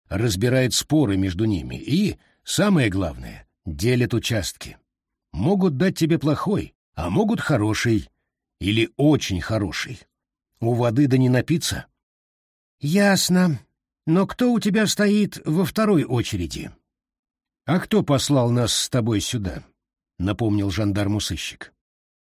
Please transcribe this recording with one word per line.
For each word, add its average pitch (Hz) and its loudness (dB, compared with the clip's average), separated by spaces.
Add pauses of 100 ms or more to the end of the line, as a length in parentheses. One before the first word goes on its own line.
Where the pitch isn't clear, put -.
разбирают 120 0
споры 131 0
между 95 0
ними 73 -2
и, 170 -2 (280)
самое 170 2
главное — 78 -6 (200)
делят 117 0
участки. - -6 (540)
Могут 170 0
дать 185 0
тебе 160 2
плохой, 143 -2 (200)
а 85 -6
могут 185 0
хороший 107 0 (520)
или 110 0
очень 139 2
хороший. 104 -6 (600)
У 120 0
воды 120 2
да 131 4
не 127 4
напиться». - 0 (920)
«Ясно. 180 2 (460)
Но 180 2
кто 247 0
у 220 2
тебя 214 0
стоит 208 0
во 160 0
второй 202 2
очереди?» 104 -4 (960)
«А 170 0
кто 208 2
послал 131 2
нас 120 0
с - -2
тобой 113 0
сюда?» 95 -6 (540)
напомнил 101 -2
жандарму 101 -2
сыщик. - -10 (540)